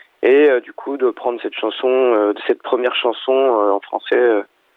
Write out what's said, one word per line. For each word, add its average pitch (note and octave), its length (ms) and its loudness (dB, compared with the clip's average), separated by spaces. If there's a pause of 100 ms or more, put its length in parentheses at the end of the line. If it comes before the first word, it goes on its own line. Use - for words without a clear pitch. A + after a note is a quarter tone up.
(220)
Et, C#3+ 280 6
euh, B2 100 2
du - 120 -20
coup, C#3 240 -10
de B2+ 140 0
prendre A#2+ 320 -6
cette G#2 120 -8
chanson, A2 340 -4
euh, A#2+ 440 2
de G2+ 140 -6
cette - 160 -2
première B2 340 -2
chanson, - 380 -4
euh, A#2+ 360 2
en G2+ 100 0
français, - 360 -4
euh, A#2 260 2 (340)